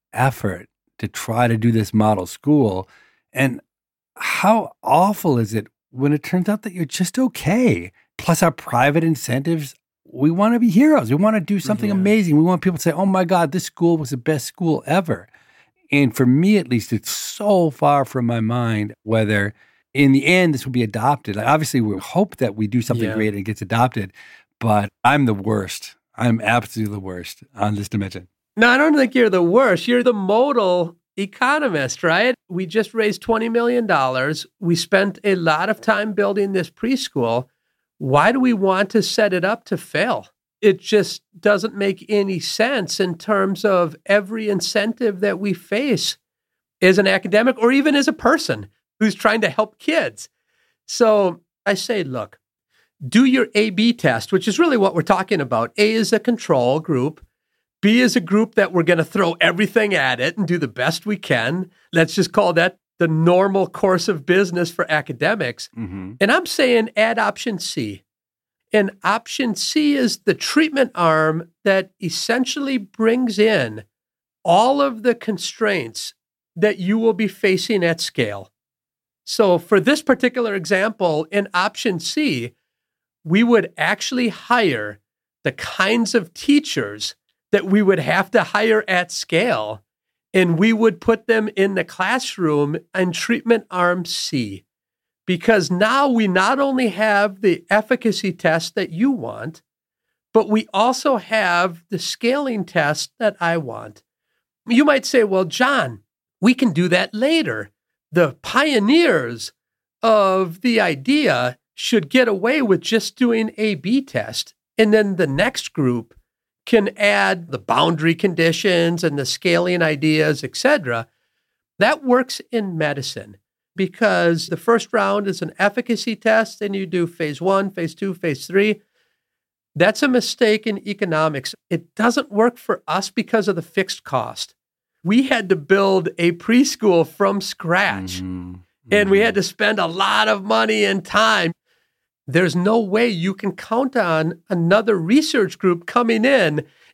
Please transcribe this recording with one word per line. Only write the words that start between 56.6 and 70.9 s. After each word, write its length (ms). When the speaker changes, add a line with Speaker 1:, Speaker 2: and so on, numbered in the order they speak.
Speaker 2:
group. 440
B 200
is 160
a 40
group 340
that 180
we're 100
gonna 220
throw 340
everything 540
at 260
it 180
and 80
do 120
the 100
best 380
we 100
can. 560
Let's 200
just 200
call 180
that 260
the 100
normal 600
course 420
of 160
business 440
for 220
academics. 840
Speaker 1:
Mm-hmm. 420
Speaker 2:
And 100
I'm 160
saying 520
add 200
option 400
C. 460
And 180
option 540
C 400
is 220
the 160
treatment 600